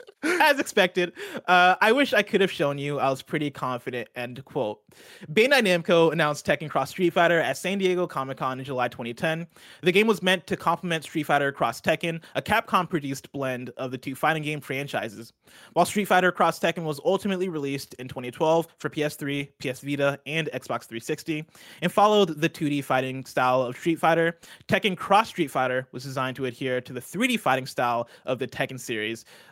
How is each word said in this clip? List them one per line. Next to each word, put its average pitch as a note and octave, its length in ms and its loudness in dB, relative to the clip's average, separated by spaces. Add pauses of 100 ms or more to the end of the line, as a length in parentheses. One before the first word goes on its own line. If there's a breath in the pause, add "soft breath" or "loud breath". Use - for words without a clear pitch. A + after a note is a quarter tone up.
<laughs> - 140 -20
As D4+ 380 2
expected. F3+ 520 0 (360 loud breath)
Uh, F3+ 320 8
I G#3+ 100 6
wish C4+ 240 2
I G#3 80 4
could G3+ 180 0
have F#3+ 100 2
shown C#3+ 280 -2
you. C#3+ 220 -4
I C3+ 100 2
was C3+ 120 -2
pretty D3+ 280 -4
confident," B2 640 -6
end B2+ 300 -10
quote. A2+ 360 -4 (520 loud breath)
Bandai B3+ 300 6
Namco E3+ 500 4
announced D3+ 340 0
Tekken D3+ 240 0
Cross C3+ 200 -2
Street F3 220 0
Fighter E3+ 280 4
at C3+ 160 0
San G3 220 -4
Diego F3+ 280 0
Comic-Con C3+ 540 -4
in C3 40 -10
July B2 220 -2
twenty A#2+ 280 -8
ten. E3 340 -4 (340 loud breath)
The F3+ 80 2
game G3+ 160 4
was G#3 160 2
meant F#3 240 2
to E3+ 100 -4
complement E3+ 460 -2
Street D#3 220 -4
Fighter C#3+ 260 2
Cross C#3 300 -2
Tekken, E3 420 -2 (140 loud breath)
a C3 60 0
Capcom-produced F3 880 -2
blend B2+ 440 -6
of C3 140 -6
the B2+ 80 -6
two C3+ 160 -10
fighting D#3 300 0
game D3 160 -6
franchises. A#2 720 -6 (400 loud breath)
While E3+ 140 4
Street G#3 180 0
Fighter F#3 260 4
Cross E3+ 300 2
Tekken E3+ 240 -2
was D3+ 200 -4
ultimately F#3+ 440 0
released C#3 460 -6
in B2+ 120 -12
twenty B2 240 -10
twelve D#3+ 380 2 (100)
for D3+ 100 -6
P D3+ 140 -4
S D3+ 140 -4
three, C#3+ 420 -6
P C3+ 120 -6
S B2 100 -8
Vita, C#3 440 0
and D#3 300 -4
Xbox A#2+ 300 -6
three A2+ 160 -10
sixty, D#3 440 -6 (380 loud breath)
and F3 80 2
followed G3+ 500 4
the D#3+ 80 2
two D#3 200 -4
D C#3+ 120 0
fighting C3 440 -2
style B2+ 380 2
of B2+ 140 -6
Street E3 220 -2
Fighter, E3 400 2 (300 loud breath)
Tekken F#3+ 280 0
Cross G#3 340 2
Street D3+ 200 -4
Fighter B2+ 400 -2
was C3 140 -12
designed C3 320 -4
to C#3 80 -6
adhere B2+ 380 -4
to - 100 -16
the B2 80 -10
three A3 280 -2
D B3 100 0
fighting C3 280 0
style A#2+ 420 -2 (180 soft breath)
of B2+ 120 -2
the B2+ 80 -6
Tekken C3+ 320 -6
series. A2+ 460 -6 (280 loud breath)